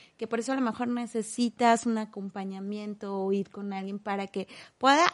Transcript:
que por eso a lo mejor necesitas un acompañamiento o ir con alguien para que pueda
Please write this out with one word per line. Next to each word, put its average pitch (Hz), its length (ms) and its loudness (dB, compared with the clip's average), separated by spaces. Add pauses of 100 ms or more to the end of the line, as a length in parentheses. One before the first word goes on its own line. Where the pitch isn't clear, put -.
(180)
que 226 80 -6
por 226 140 -2
eso 254 120 -2
a 269 40 0
lo 269 40 -2
mejor 240 280 0
necesitas 233 1000 2
un 226 100 2
acompañamiento 202 1200 -8
o 190 140 0
ir 196 160 0
con 202 240 -8
alguien 196 260 -6
para 196 280 -4
que 190 220 -8 (280)
pueda 285 380 6